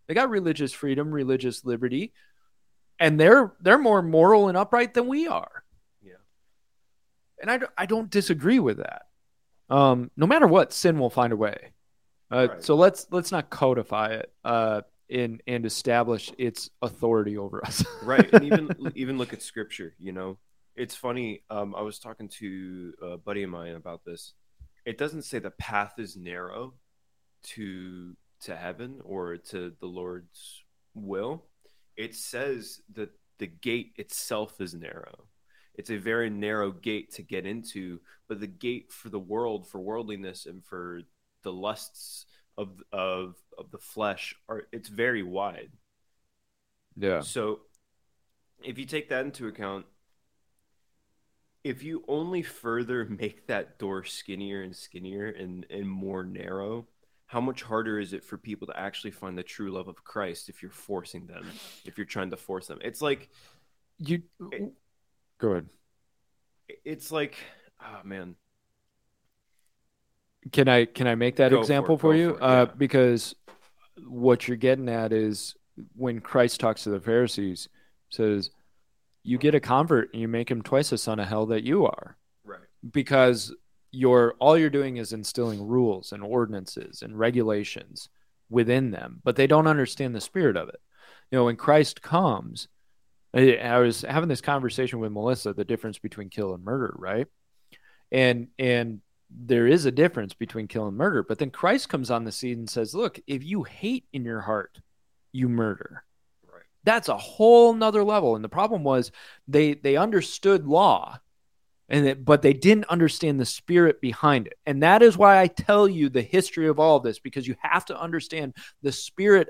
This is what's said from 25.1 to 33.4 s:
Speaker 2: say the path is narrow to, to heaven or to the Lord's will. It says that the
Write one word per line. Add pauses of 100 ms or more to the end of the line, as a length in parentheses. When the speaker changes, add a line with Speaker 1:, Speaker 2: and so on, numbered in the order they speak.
Speaker 2:
say
the
path
is
narrow (720)
to, (260)
to
heaven
or
to
the
Lord's (300)
will. (520)
It
says (140)
that (280)
the